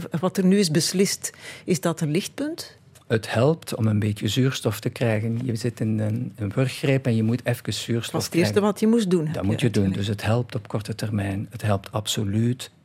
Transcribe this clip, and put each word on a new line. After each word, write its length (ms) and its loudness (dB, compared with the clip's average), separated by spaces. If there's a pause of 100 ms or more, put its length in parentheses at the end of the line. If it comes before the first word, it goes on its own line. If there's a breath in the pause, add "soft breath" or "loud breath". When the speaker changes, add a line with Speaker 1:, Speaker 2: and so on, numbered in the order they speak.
(200)
Speaker 1:
Wat 160 -2
er 80 4
nu 140 6
is 120 4
beslist, 640 0 (320 loud breath)
is 160 0
dat 200 -2
een 100 0
lichtpunt? 680 -4 (300)
Speaker 2:
Het 260 0
helpt 420 2
om 120 2
een 120 4
beetje 300 0
zuurstof 520 0
te 100 -4
krijgen. 540 0
Je 120 -2
zit 240 -4
in 180 0
een, 380 -2
een 180 -4
wurggreep 520 0
en 100 2
je 60 2
moet 240 0
even 260 -2
zuurstof 320 -2
Speaker 1:
Dat 80 -10
was 120 0
het 100 -6
eerste 180 4
Speaker 2:
krijgen. 200 2
Speaker 1:
wat 80 -10
je 60 2
moest 240 4
doen, 140 4
heb 100 -4
Speaker 2:
Dat 100 -4
Speaker 1:
je 60 2
Speaker 2:
moet 100 0
je 100 2
doen. 140 2
Speaker 1:
uitgelegd. 240 0
Speaker 2:
Dus 80 -2
het 100 -6
helpt 280 0
op 140 -8
korte 260 -6
termijn. 560 -4
Het 120 -14
helpt 300 0
absoluut 800 -2 (140)